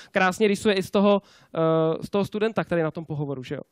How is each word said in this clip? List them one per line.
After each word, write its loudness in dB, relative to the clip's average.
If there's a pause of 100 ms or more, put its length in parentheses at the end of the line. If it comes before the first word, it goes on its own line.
(120)
krásně 2
rysuje 2
i -2
z -10
toho, 4
eh, -2
z -16
toho 0
studenta, -4
který -2
je 0
na -2
tom -10
pohovoru, -6
že -8
jo? -10 (100)